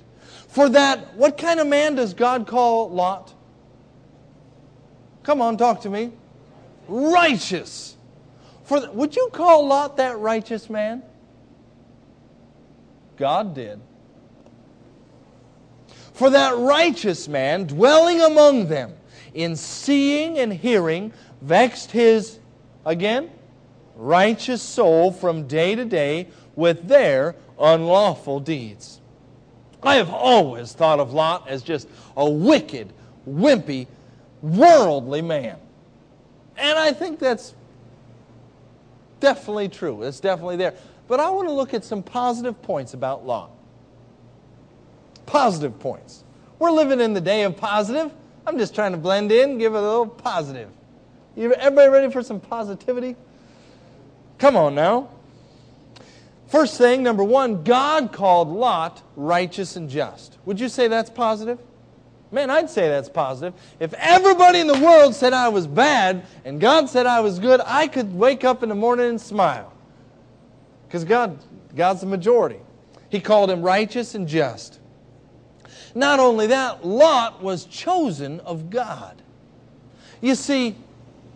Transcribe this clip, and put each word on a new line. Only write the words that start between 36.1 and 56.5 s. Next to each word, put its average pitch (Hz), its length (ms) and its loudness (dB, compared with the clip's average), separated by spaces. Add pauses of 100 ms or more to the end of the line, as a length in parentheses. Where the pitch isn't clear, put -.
And 294 220 -2
I 311 140 2
think 320 260 -10
that's 254 340 -4 (1700)
definitely 208 500 -2
true. 123 320 -10
It's 135 180 -12
definitely 180 380 -6
there. 175 160 -4 (340)
But 254 120 -2
I 311 100 -2
want 381 180 -4
to 302 60 -6
look 269 220 -6
at 214 100 -8
some 208 160 -10
positive 240 640 -6
points 139 320 -8
about 131 300 -8
Lot. 110 260 -8 (1800)
Positive 165 520 -2
points. - 440 -14 (340)
We're 330 140 0
living 285 280 2
in 226 140 0
the 196 80 -4
day 202 220 -2
of 190 120 -4
positive. 214 560 -4 (340)
I'm 311 120 -6
just 214 160 -4
trying 208 200 -4
to 175 40 -8
blend 196 340 -2
in, 262 260 2
give 220 180 -2
it - 20 -2
a 208 40 -2
little 220 260 -2
positive. 143 640 -8 (640)
You, 233 180 0
everybody 277 360 6
ready 269 220 4
for 247 120 -6
some 214 160 -10
positivity? 240 760 -8 (1200)
Come 269 160 6
on 151 180 2
now. 202 360 0 (1400)
First 294 300 0